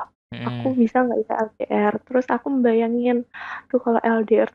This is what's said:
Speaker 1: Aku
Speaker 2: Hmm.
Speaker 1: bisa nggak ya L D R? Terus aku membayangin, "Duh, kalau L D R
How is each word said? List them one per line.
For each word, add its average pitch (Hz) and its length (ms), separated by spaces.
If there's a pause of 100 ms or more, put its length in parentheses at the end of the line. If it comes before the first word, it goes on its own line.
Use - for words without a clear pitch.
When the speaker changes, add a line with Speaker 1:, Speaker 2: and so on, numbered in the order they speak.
(320)
Speaker 1:
Aku 240 400
Speaker 2:
Hmm. 254 80
Speaker 1:
bisa 247 240
nggak 226 240
ya - 80
L 220 160
D - 160
R? 208 260 (140)
Terus 254 240
aku 247 160
membayangin, 240 800 (400)
"Duh, 247 160
kalau 233 160
L 226 240
D 214 160
R 220 160